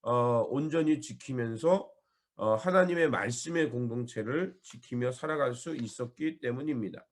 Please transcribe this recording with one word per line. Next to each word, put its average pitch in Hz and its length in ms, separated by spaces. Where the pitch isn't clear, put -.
어, 120 460
온전히 151 520
지키면서, 127 920
어, 110 200
하나님의 180 540
말씀의 123 600
공동체를 123 920
지키며 123 500
살아갈 143 420
수 160 220
있었기 123 640
때문입니다. 123 720